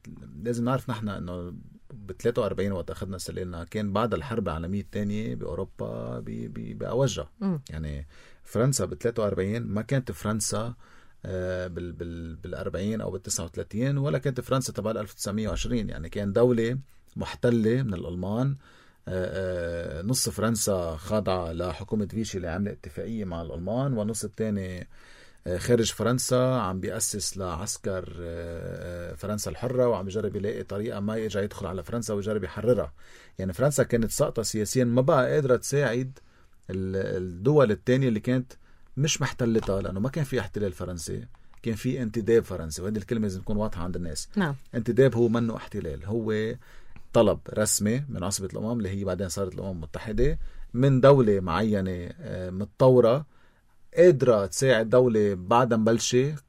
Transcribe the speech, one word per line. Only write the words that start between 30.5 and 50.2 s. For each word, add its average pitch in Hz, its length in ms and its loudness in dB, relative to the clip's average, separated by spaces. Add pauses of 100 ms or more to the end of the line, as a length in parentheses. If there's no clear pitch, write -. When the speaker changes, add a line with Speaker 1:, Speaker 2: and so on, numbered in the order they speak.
Speaker 1:
طريقة 104 360 -6
ما 107 180 -2
يرجع 107 240 -2
يدخل 101 240 -6
على 87 180 -6
فرنسا 113 300 -4
ويجرب 104 300 -2
يحررها. 101 500 2 (460)
يعني، 95 140 -2
فرنسا 135 300 2
كانت 113 280 2
ساقطة - 300 0
سياسيًا، 110 420 0
ما 120 180 4
بقى 135 300 4
قادرة 135 240 4
تساعد 131 640 0 (500)
ال-، 95 480 -2
الدول 104 540 4
الثانية 127 360 2
اللي 107 120 2
كانت 127 340 0 (440)
مش 147 240 0
محتلتها، 110 600 2
لأنه 95 180 -4
ما 120 100 0
كان 151 140 -2
في 127 160 -2
احتلال 101 320 -2
فرنسي، 92 560 -8 (360)
كان 113 120 -2
في 131 260 -2
انتداب 113 420 4
فرنسي، 82 380 -8
وهذه 107 160 -2
الكلمة 110 240 -2
لازم 92 200 -2
تكون 104 160 -2
واضحة 104 260 -2
عند 90 120 -4
الناس. 85 400 -6
Speaker 2:
نعم. 156 200 2 (200)
Speaker 1:
انتداب 117 400 4
هو 117 120 4
منه 113 280 0
احتلال، 80 500 -8
هو 110 500 -2 (580)
طلب 104 260 6 (140)
رسمي 107 560 0
من 101 140 -6
عصبة 95 300 -4
الأمم 113 240 -4
اللي 101 120 -2
هي 98 140 -4
بعدين 92 260 -2
صارت 92 240 -4
الأمم 95 180 -6
المتحدة، 107 680 0 (340)